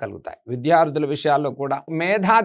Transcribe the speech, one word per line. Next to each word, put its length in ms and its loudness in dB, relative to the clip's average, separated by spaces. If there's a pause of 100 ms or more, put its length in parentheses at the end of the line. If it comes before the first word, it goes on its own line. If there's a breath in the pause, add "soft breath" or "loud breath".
కలుగుతాయి. 360 -12 (140)
విద్యార్థుల 640 2
విషయాల్లో 360 0 (100)
కూడా 180 -4 (220)
మేధా 460 2